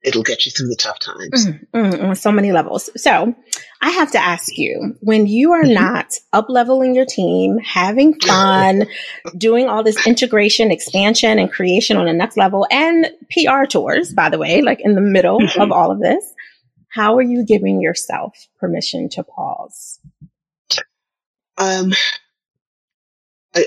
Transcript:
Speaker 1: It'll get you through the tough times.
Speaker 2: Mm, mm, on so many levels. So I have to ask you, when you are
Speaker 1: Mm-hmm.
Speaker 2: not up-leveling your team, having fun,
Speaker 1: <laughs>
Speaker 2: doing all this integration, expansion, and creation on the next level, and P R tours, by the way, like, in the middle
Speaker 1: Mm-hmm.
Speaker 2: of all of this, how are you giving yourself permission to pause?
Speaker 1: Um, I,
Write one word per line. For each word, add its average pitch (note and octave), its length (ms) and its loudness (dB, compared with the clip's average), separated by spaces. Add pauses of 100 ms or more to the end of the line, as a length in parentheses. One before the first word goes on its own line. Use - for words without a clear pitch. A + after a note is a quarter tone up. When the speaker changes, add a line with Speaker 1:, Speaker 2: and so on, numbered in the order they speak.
Speaker 1:
It'll A#2 200 -2
get - 240 -4
you - 40 -10
through B2+ 180 -6
the A2+ 60 -4
tough - 220 -6
times. - 480 -4
Speaker 2:
Mm, D#3 220 -8 (260)
mm, - 160 -6
on F#3+ 60 -2
so G#3 160 -2
many G3+ 200 2
levels. - 380 -2 (100)
So A#3 360 0 (480)
I D4 80 0
have F4 220 0
to A#3 40 2
ask - 400 -4
you, - 420 -6
when G#3+ 280 2
you B3 240 2
are E4 100 4
Speaker 1:
Mm-hmm. C4+ 140 4
Speaker 2:
not F#3 400 -2 (180)
up-leveling B3+ 640 2
your C4 100 2
team, F#3+ 540 0
having A3+ 600 2
fun, F#3+ 680 2 (240)
Speaker 1:
<laughs> - 260 -14
Speaker 2:
doing A3+ 320 2
all A3 140 -2
this G#3+ 240 0
integration, A3 640 2
expansion, G#3+ 680 0
and F#3+ 140 0
creation G3 460 0
on F3+ 100 2
the E3 60 0
next F3+ 220 -2
level, G3 360 2
and D#4+ 400 2 (180)
P E4 160 0
R C4+ 220 2
tours, B3 440 -2
by D#3+ 180 0
the D#3+ 100 -2
way, E3 240 2
like, B3 180 0
in G#3 140 2
the F#3+ 60 2
middle F#3+ 400 2
Speaker 1:
Mm-hmm. F#3 200 0
Speaker 2:
of G#3 100 2
all E3+ 200 2
of G3 80 -4
this, G#3 260 0 (640)
how A3 280 0
are C4 40 2
you A#3+ 240 0
giving G3 340 0
yourself - 560 -6 (240)
permission E3+ 500 -6
to F#3 140 -10
pause? - 760 -14 (1600)
Speaker 1:
Um, F#3+ 340 -2 (1600)
I, E3+ 120 2